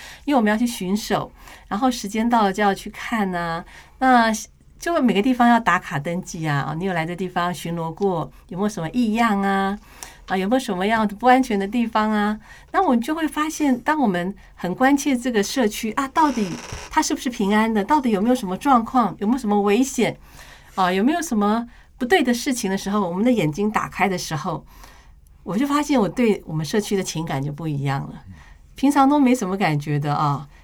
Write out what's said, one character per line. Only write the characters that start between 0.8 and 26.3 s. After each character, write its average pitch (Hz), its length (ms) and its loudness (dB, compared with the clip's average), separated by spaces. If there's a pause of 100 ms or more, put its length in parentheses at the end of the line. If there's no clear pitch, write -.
守， 196 380 -2 (360)
然 202 120 -4
后 262 100 2
时 247 160 -6
间 220 220 -2
到 233 140 2
了 190 100 2
就 208 100 -2
要 202 120 2
去 196 160 -12
看 208 420 -4
啊。 170 320 -6 (360)
那 247 300 4 (480)
就 339 220 -2
每 240 140 4
个 196 80 2
地 262 100 2
方 240 160 4
要 233 100 6
打 185 200 2
卡 175 200 -6
登 170 220 -4
记 170 260 -8
啊， 147 300 -2
你 170 80 -4
有 196 80 -2
来 160 140 -2
这 170 100 -8
地 185 100 -4
方 175 280 -2
巡 170 200 -8
逻 165 200 -6
过， 180 360 -2 (180)
有 170 100 -10
没 196 60 -2
有 208 40 2
什 196 140 -8
么 160 80 -6
异 233 240 0
样 226 260 2
啊？ 196 380 0 (480)
啊， 190 100 -4
有 190 100 0
没 220 80 0
有 262 60 4
什 208 160 -4
么 185 100 -2
样 220 220 2
不 214 180 -4
安 254 160 8
全 226 160 0
的 196 80 0
地 226 200 0
方 214 240 0
啊？ 214 280 0 (340)
那 359 100 2
我 359 80 2
们 240 100 4
就 294 140 -2
会 320 120 -2
发 311 220 -2
现， 285 320 2
当 311 180 0
我 269 80 4
们 180 280 0 (200)
很 180 200 -4
关 269 200 4
切 277 220 0
这 247 160 -4
个 208 100 2
社 233 240 0
区 214 260 -4
啊， 277 160 -4
到 302 220 2
底 214 200 -2 (400)
它 311 100 0
是 311 140 0
不 285 60 -6
是 262 100 -6
平 208 240 0
安 220 180 2
的？ 208 100 2
到 294 160 2
底 240 120 0
有 196 100 2
没 214 80 0
有 254 60 4
什 247 120 -4
么 180 120 -4
状 254 260 4
况？ 220 340 0
有 202 80 -2
没 220 60 2
有 277 60 -2
什 220 100 -6
么 208 140 2
危 208 200 4
险？ 233 360 -2 (560)
啊， 185 180 2
有 190 100 2
没 262 100 4
有 339 100 -2
什 247 160 -2
么 214 280 0 (300)
不 - 80 -6
对 330 180 4
的 247 120 2
事 262 180 -2
情 196 180 -2
的 196 60 0
时 196 140 -6
候， 202 180 0
我 170 60 -6
们 190 100 0
的 247 80 4
眼 170 180 2
睛 202 200 0
打 180 180 -2
开 180 180 -2
的 185 120 -2
时 - 180 -6
候， 160 300 -6 (760)
我 175 140 -6
就 269 100 0
发 285 160 0
现 285 160 2
我 202 80 4
对 214 400 2